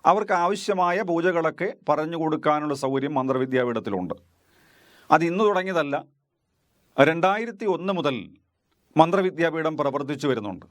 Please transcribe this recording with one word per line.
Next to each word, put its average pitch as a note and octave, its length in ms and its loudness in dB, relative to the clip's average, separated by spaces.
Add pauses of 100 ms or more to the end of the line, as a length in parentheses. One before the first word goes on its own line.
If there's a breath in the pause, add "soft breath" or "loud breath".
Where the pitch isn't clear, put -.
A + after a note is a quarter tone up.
(100)
അവർക്ക് G3 240 2 (100)
ആവശ്യമായ F#3 540 0 (120)
പൂജകളൊക്കെ E3+ 580 0 (200)
പറഞ്ഞു D#3 340 -2
കൊടുക്കാനുള്ള D3+ 600 0
സൗകര്യം C3+ 360 -2
മന്ത്രവിദ്യാപീഠത്തിലുണ്ട്. B2 960 -2 (1000 soft breath)
അത് D#3 140 4
ഇന്ന് F#3 200 0
തുടങ്ങിയതല്ല, F#3 460 0 (1120)
രണ്ടായിരത്തി G3 640 0
ഒന്ന് F3+ 240 -4
മുതൽ C#3 180 0 (840)
മന്ത്രവിദ്യാപീഠം D#3+ 800 2
പ്രവർത്തിച്ചു C#3 500 -4
വരുന്നുണ്ട്. G#2 400 -6